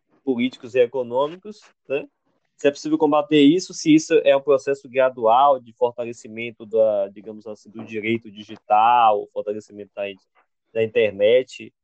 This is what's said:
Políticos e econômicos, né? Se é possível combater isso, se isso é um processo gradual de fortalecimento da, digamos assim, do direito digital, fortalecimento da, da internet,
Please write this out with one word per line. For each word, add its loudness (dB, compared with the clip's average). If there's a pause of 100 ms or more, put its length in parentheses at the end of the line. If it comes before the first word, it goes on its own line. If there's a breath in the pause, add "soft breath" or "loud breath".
(240)
Políticos -4
e 2
econômicos, -4 (260)
né? -6 (540)
Se 0
é 2
possível -6
combater 2
isso, 2
se 2
isso 0 (100)
é 4
um -6
processo -2
gradual 2
de -20
fortalecimento -8
da, 0
digamos -18
assim, -16
do -14
direito -6
digital, 0
fortalecimento -10
da, -10 (680)
da -2
internet, 0 (100)